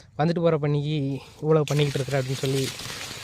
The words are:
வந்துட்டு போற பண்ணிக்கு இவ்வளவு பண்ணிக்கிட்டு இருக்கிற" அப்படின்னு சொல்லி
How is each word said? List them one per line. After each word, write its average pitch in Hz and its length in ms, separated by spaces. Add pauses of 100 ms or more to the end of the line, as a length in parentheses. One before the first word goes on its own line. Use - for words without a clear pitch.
(180)
வந்துட்டு 160 220
போற 165 180
பண்ணிக்கு 147 380 (460)
இவ்வளவு 156 220
பண்ணிக்கிட்டு 143 360
இருக்கிற" 131 220
அப்படின்னு 131 240
சொல்லி 135 180 (600)